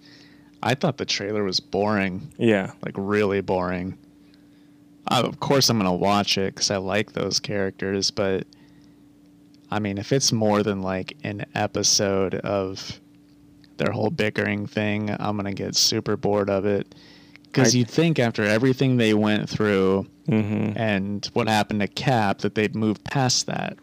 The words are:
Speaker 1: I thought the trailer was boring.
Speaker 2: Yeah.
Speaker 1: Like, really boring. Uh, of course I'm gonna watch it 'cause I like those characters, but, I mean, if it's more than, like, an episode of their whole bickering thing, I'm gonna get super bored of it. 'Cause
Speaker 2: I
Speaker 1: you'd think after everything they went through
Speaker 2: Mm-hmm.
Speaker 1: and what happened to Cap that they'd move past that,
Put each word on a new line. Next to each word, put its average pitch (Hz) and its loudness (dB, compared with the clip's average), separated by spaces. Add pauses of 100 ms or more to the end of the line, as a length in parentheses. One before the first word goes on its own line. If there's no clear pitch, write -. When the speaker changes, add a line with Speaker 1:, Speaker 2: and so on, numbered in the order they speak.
(640)
Speaker 1:
I 117 0
thought 131 -2
the 98 -6
trailer 104 -4
was 92 -2
boring. 98 -2
Speaker 2:
Yeah. 110 2 (120)
Speaker 1:
Like, - -8
really 98 0
boring. 92 -4 (1120)
Uh, 123 2
of - -6
course 139 2
I'm 117 2
gonna 95 2
watch 98 0
it 95 -2
'cause - -4
I 104 0
like 98 -2
those - -4
characters, 98 -4
but, 95 -2 (1200)
I 107 -4
mean, 101 -4
if 98 -4
it's 135 2
more 107 4
than, 98 0
like, 92 -4
an 107 -6
episode 101 0
of 98 -4 (800)
their - 0
whole 110 0
bickering 104 -2
thing, 107 -2
I'm 104 -4
gonna 98 -4
get 95 -6
super 110 0
bored 101 0
of 98 2
it. 101 -2 (580)
'Cause 120 4
Speaker 2:
I 123 4
Speaker 1:
you'd 120 2
think 160 2
after 117 0
everything 127 2
they 110 4
went 107 2
through 98 2 (220)
Speaker 2:
Mm-hmm. 107 0
Speaker 1:
and 101 -2
what 117 0
happened 107 2
to 98 0
Cap 110 0
that 107 -2
they'd 107 0
move 110 0
past - 0
that, - -6